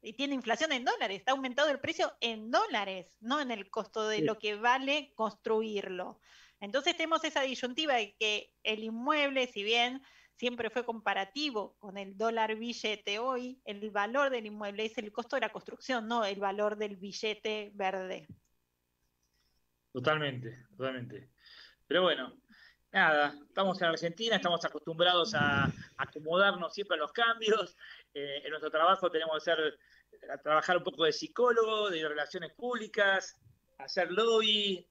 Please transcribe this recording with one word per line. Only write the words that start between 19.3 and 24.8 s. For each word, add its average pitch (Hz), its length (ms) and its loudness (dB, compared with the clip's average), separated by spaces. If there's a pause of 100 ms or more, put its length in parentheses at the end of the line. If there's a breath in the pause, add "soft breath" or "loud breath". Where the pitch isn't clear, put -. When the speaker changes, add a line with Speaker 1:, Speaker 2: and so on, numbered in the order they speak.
Speaker 2:
Totalmente, 127 720 -2 (100)
totalmente. 127 540 -8 (560 loud breath)
Pero 170 160 4
bueno, 139 340 2 (560 loud breath)
nada, 156 440 4 (120)
estamos 190 340 0
en 170 80 4
Argentina, 170 480 0
estamos 170 280 0
acostumbrados 165 680 2